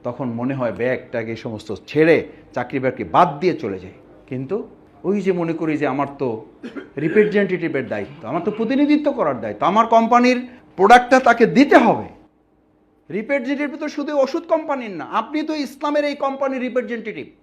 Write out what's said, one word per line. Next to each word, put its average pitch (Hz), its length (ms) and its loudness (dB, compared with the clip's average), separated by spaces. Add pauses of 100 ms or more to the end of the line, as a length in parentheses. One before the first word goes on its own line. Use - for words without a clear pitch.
তখন 120 240 -8
মনে 120 260 -4
হয় 123 180 -4
ব্যাগ 120 260 -2 (120)
ট্যাগ 117 180 -6
এই 113 80 -8
সমস্ত 110 360 -12 (140)
ছেড়ে 151 420 4 (240)
চাকরি - 260 -6
বাকরি 127 260 -4
বাদ 147 360 2
দিয়ে 175 140 0
চলে 98 240 -6
যায়। 92 140 -16 (340)
কিন্তু 135 420 -6 (360)
ওই 202 160 0
যে 185 120 0
মনে 170 200 -2
করি 160 240 -2
যে 143 100 0
আমার 135 200 -2 (120)
তো 117 280 -4 (520)
রিপ্রেজেন্টেটিভের 175 920 0
দায়িত্ব, 107 400 -8
আমার 170 140 -4
তো 214 80 -2
প্রতিনিধিত্ব 285 640 0
করার 151 280 -2
দায়িত্ব, 110 260 -4
আমার 220 200 4
কোম্পানির 240 600 4 (300)
প্রোডাক্টটা 247 440 8
তাকে 233 260 6
দিতে 277 300 6
হবে। 175 280 4 (1080)
রিপ্রেজেন্টেটিভ 277 640 -4
তো 302 120 -8
শুধু 294 300 -4
ওষুধ 302 280 0
কোম্পানির 294 440 -2
না, 156 140 -10
আপনি 220 380 -4
তো 311 120 -4
ইসলামের 294 500 -2
এই 285 100 -2
কোম্পানির 269 460 -4
রিপ্রেজেন্টেটিভ 220 680 -6 (160)